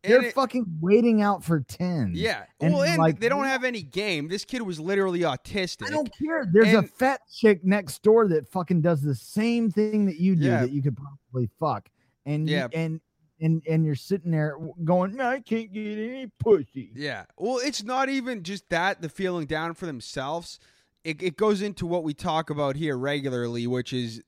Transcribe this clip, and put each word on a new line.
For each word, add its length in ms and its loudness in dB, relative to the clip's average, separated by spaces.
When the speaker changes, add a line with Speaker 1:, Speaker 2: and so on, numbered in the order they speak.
Speaker 1:
And 80 4
Speaker 2:
They're 100 8
Speaker 1:
it 120 -2
Speaker 2:
fucking 300 0
waiting 400 6
out 240 0
for 160 2
tens. 560 -4
Speaker 1:
Yeah. 280 -4
Speaker 2:
And, 120 4
Speaker 1:
Well, 120 2
and 140 2
Speaker 2:
like, 220 2
Speaker 1:
they 80 2
don't 160 0
have 200 0
any 180 -2
game. 460 -4
This 180 -6
kid 160 -6
was 180 -6
literally 400 0
autistic. 680 -4
Speaker 2:
I 20 -6
don't 260 -2
care. 340 -4
There's 220 8
a 60 8
Speaker 1:
And 120 0
Speaker 2:
fat 300 0
chick 320 4
next 400 0
door 260 8
that 200 0
fucking 320 0
does 220 2
the 120 0
same 560 0
thing 360 2
that 120 -2
you 160 4
do 120 4
Speaker 1:
Yeah. 140 4
Speaker 2:
that 100 0
you 120 -2
could 140 -2
probably 540 -6
fuck. 300 -4
And 240 -2
you, 80 0
Speaker 1:
Yeah. 160 -2
Speaker 2:
and, 300 -4
and, 260 2
and 160 2
you're 120 0
sitting 340 -4
there 220 0
w-, 200 -12
going, 340 0
"No, 120 -2
I 120 -2
can't 320 -6
get 260 -8
any 300 -8
pussy." 560 2
Speaker 1:
Yeah. 300 -8
Well, 220 -2
it's 240 -6
not 260 -2
even 360 -6
just 260 -12
that, 320 -2
the 80 -8
feeling 360 -4
down 280 -4
for 100 -14
themselves. 720 -8
It, 180 -6
it 140 -4
goes 240 2
into 260 -6
what 160 -2
we 120 -4
talk 360 -2
about 260 -2
here 200 -2
regularly, 680 -2
which 260 -2
is 360 -6